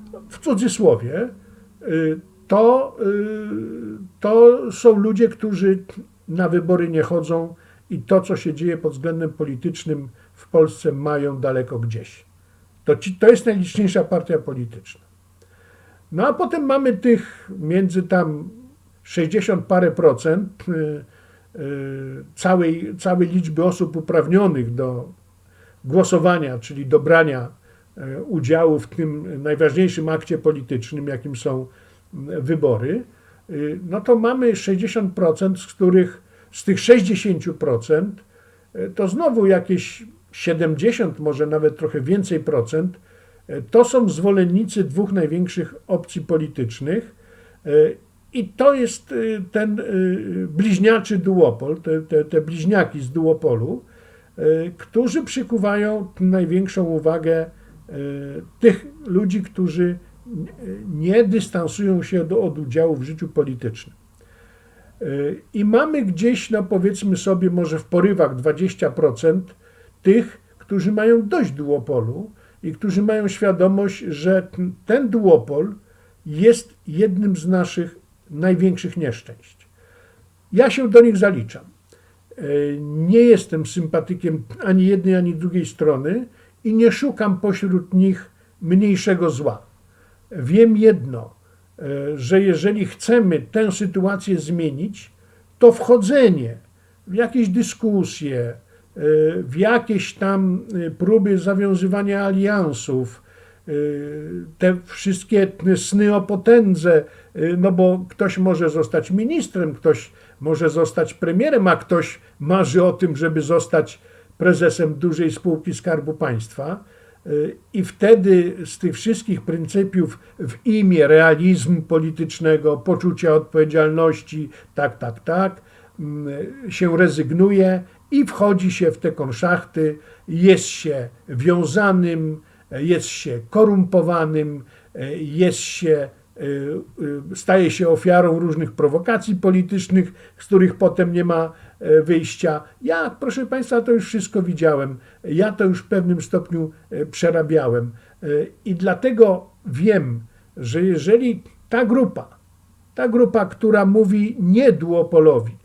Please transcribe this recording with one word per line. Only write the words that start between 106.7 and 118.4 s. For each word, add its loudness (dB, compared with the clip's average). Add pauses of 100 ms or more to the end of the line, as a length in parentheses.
e, -2
no 2
bo 2
ktoś -4
może 2
zostać -2
ministrem, -2
ktoś 0 (280)
może 0
zostać -2
premierem, 0
a 4
ktoś -4 (200)
marzy 2
o 2
tym, -2
żeby -2
zostać -2 (360)
prezesem 2
dużej -2
spółki -4
Skarbu -4
Państwa. -6 (420)
E, -12 (440)
i -2
wtedy 4 (100)